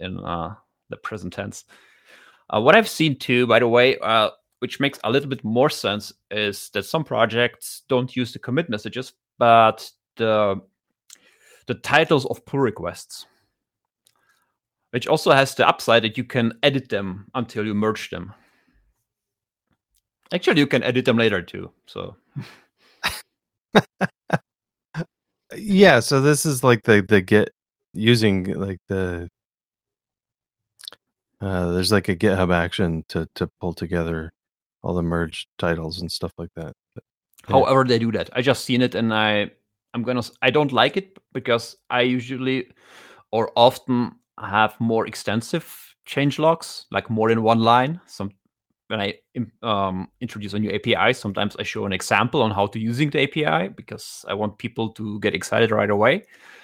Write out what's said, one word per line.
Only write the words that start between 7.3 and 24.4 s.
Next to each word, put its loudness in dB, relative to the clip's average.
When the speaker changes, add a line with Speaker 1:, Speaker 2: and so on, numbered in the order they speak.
Speaker 1:
don't 0
use -4
the -16
commit -4
messages, -8
but 6
the, 0
the -4
titles 2
of -8
pull -4
requests, -6
which -6
also 2
has 4
the 4
upside 2
that -6
you -4
can -2
edit 0
them -6
until -6
you -4
merge -2
them. -12
Actually, 2
you 4
can 0
edit 0
them 2
later 2
too, -14
so. -14
<laughs> 4